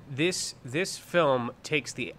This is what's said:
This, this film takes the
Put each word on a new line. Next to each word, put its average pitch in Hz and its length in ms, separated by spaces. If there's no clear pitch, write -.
This, 160 460
this 151 320
film 131 540
takes 147 300
the 117 260